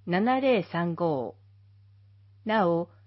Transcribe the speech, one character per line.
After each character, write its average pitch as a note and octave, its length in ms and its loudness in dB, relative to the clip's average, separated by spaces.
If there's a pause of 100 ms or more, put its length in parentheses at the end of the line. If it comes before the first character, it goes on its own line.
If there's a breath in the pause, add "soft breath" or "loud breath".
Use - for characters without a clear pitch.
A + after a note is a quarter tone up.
七 A3 340 0
零 B3 320 2
三 E3+ 220 -2
五。 D3+ 420 -4 (1080)
な G#3+ 220 2
お、 E3+ 240 0 (160 soft breath)